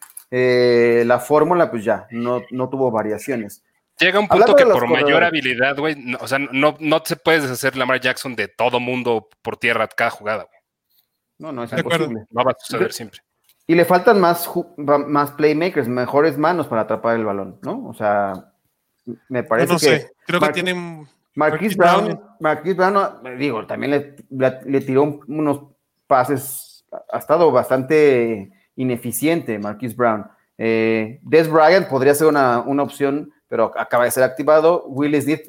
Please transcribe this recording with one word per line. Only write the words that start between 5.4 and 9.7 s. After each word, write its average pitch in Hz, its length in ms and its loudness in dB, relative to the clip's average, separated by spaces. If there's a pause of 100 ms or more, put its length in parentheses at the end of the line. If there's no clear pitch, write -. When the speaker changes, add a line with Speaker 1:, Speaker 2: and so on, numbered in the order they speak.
Speaker 2:
güey, 151 180 -2
no, 127 240 -8
o - 80 -12
sea, 135 100 0
no, 143 400 0
no 156 240 0
te 170 140 -6
puedes 160 260 0
deshacer 131 340 -4
Lamar 127 240 0
Jackson 127 360 -4
de 101 120 -4
todo 123 320 -2
mundo 123 500 -4 (100)
por 107 160 -8
tierra 113 320 0